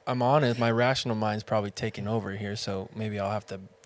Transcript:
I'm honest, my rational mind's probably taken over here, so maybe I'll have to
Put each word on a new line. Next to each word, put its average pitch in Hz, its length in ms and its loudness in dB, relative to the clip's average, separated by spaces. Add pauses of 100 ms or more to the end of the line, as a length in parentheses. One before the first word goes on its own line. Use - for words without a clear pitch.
I'm 127 140 0
honest, 123 380 4
my 117 120 4
rational 120 440 2
mind's 107 280 0
probably 104 280 0
taken 107 360 -6
over 104 240 -2
here, 101 260 -6
so 95 360 -6
maybe 107 260 -6
I'll 98 120 -2
have 107 140 -4
to 95 160 -10 (240)